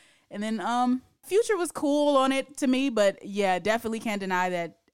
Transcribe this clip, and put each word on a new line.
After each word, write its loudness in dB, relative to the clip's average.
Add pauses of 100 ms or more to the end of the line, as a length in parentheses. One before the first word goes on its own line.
(300)
And -8
then, -4
um, 0 (200)
Future 2
was -4
cool 2
on 2
it -4
to 0
me, 2
but 0
yeah, 0
definitely -2
can't -4
deny -2
that -6 (180)